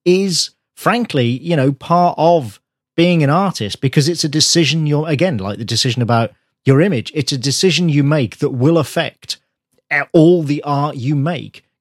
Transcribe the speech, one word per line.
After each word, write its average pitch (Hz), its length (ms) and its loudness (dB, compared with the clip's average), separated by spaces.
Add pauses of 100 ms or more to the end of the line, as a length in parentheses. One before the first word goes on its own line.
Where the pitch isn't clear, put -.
is, 185 460 0 (240)
frankly, 185 520 0
you 156 300 -2
know, 139 160 2
part 175 460 0
of 151 420 0 (360)
being 170 260 2
an 135 80 2
artist, 170 520 -2
because 143 260 0
it's 170 160 -4
a 156 40 -2
decision 156 580 0
you're, 147 220 0
again, 160 280 0
like 98 220 -8
the 113 80 -10
decision 120 340 -2
about 117 320 0 (320)
your 135 160 4
image, 170 340 -2
it's 147 180 -4
a 139 60 -4
decision 160 520 0
you 143 120 2
make 139 360 0
that 143 120 -2
will 139 280 2
affect - 580 -4 (760)
all 170 300 6
the 147 220 -4
art 143 320 -2
you 135 180 -2
make 139 480 -6 (180)